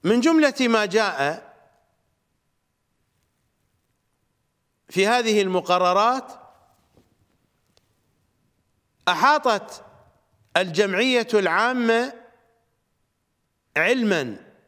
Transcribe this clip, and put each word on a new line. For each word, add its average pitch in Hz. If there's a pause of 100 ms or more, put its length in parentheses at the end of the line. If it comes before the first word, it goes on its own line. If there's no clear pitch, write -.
من 220
جملة 302
ما 226
جاء 170 (3250)
في 190
هذه 226
المقررات، 185 (2750)
أحاطت 254 (760)
الجمعية 202
العامة 226 (1600)
علما 175 (320)